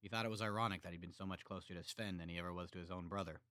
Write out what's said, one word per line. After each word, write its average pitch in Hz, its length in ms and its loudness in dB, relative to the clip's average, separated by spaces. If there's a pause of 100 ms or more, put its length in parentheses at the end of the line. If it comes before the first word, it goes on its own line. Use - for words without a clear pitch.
He 104 60 -6
thought 113 180 4
it 113 40 4
was 107 120 2
ironic 107 420 4
that 90 100 -4
he'd 85 80 -4
been 85 100 -6
so 95 140 -4
much 92 180 -2
closer 95 300 -6
to 87 100 -4
Sven 98 360 -2
than 85 100 -2
he 87 100 0
ever 87 140 0
was 87 180 -2
to 90 80 -6
his 85 100 -6
own 90 200 -2
brother. 87 420 0